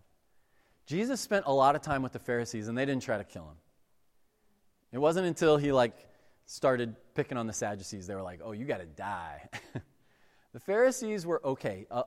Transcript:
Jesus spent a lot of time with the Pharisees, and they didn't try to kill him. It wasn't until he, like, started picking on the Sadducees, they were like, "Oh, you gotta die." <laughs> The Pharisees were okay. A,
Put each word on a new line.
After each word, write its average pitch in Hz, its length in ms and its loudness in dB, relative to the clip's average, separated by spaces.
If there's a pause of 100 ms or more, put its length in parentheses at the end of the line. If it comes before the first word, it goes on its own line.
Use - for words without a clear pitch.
(880)
Jesus 226 340 -2
spent 202 260 0
a 139 60 2
lot 135 240 6
of - 60 -4
time 139 200 0
with 123 100 -4
the 117 60 -10
Pharisees, 117 480 -2
and 117 120 -4
they 135 80 0
didn't 135 160 -2
try 110 160 -2
to 101 60 -6
kill 85 200 -14
him. 76 120 -18 (1300)
It 120 80 -6
wasn't 165 280 4
until 156 320 6
he, 143 120 2
like, 123 240 6 (520)
started 120 500 0 (180)
picking 139 220 -2
on 117 100 -2
the 110 60 -6
Sadducees, 101 540 -6
they 98 80 -6
were 95 80 -6
like, 90 200 -12
"Oh, 107 100 -10
you 110 120 -8
gotta 104 220 -4
die." 82 640 -10 (240)
<laughs> 117 80 -8 (680)
The 160 80 -14
Pharisees 214 680 0
were 165 180 -2
okay. 110 460 -4
A, 120 160 -2